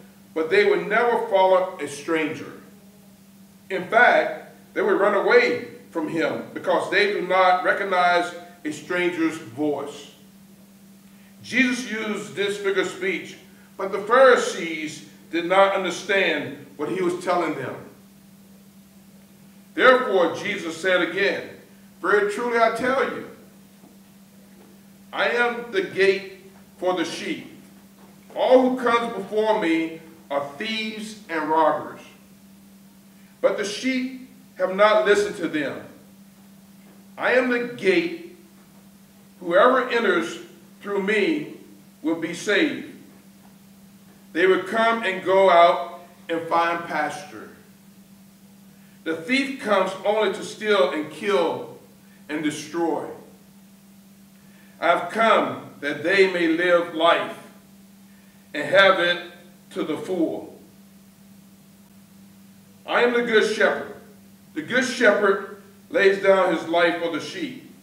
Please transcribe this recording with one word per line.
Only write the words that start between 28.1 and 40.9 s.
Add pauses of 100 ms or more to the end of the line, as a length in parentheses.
All
who
comes
before
me (280)
are (120)
thieves (100)
and
robbers, (1400)
but
the
sheep (280)
have
not
listened
to
them. (1300)
I
am
the
gate. (1120)
Whoever
enters (420)
through